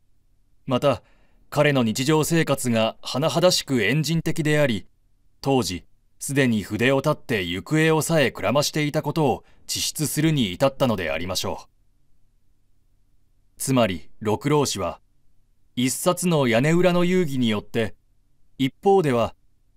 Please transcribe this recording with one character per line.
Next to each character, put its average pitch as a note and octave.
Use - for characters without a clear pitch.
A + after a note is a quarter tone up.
ま B2+
た、 C3+
彼 D3
の C3+
日 A2+
常 D#3
生 D#3+
活 C3+
が A2+
甚 D3
だ -
し -
く A2+
炎 D3
人 D#3
的 E3
で D3+
あ D3
り、 G#2
当 C3+
時、 F2
す -
で C3+
に A2
筆 G#2+
を C3+
断 D3+
っ -
て G#2
行 F2+
方 D#3+
を D#3
さ D#3+
え A#2+
く -
ら F#2+
ま C#3+
し -
て D3+
い D3
た D3+
こ D#3
と D#3+
を G#2+
地 -
質 C#3+
す -
る D#3+
に A#2+
至 A2
っ C3+
た C3+
の A2
で E2+
あ C#2+
り E2+
ま F#2
し -
ょ E2+
う。 -
つ -
ま B2
り、 F#2+
六 G#2+
郎 D3
氏 -
は、 F2
一 B2+
冊 -
の D3+
屋 A2+
根 D#3
裏 F3
の F3
遊 F#3
戯 C#3
に B2
よ G#2
っ -
て、 A2
一 C3+
方 G3
で D3
は A2+